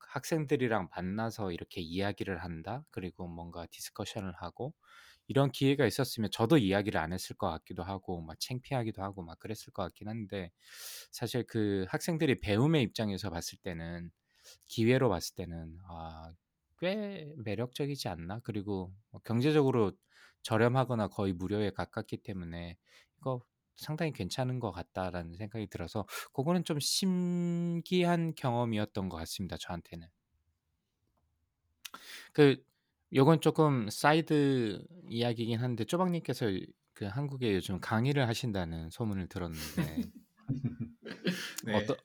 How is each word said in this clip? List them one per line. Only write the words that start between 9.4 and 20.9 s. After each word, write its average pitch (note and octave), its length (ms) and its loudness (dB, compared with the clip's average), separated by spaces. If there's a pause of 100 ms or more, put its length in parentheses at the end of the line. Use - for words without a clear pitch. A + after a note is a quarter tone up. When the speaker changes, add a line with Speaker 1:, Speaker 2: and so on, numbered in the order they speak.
Speaker 1:
것 G2+ 120 -4
같긴 G#2 240 -10
한데 G2+ 420 -6 (640)
사실 A#2+ 340 -2
그 G2+ 420 2
학생들이 D#3 520 2
배움의 B2+ 420 4
입장에서 G2+ 480 -2
봤을 E2 280 -6
때는, E2+ 520 -8 (580)
기회로 B2 400 4
봤을 F2 260 0
때는 E2+ 440 -10 (100)
'아, E2 440 -12 (460)
꽤 F#3+ 600 -4
매력적이지 B2 720 -4
않나?' F2 360 -6
그리고 G2 480 -4 (180)
뭐 - 140 -18
경제적으로 B2 680 4 (500)
저렴하거나 A#2+ 680 4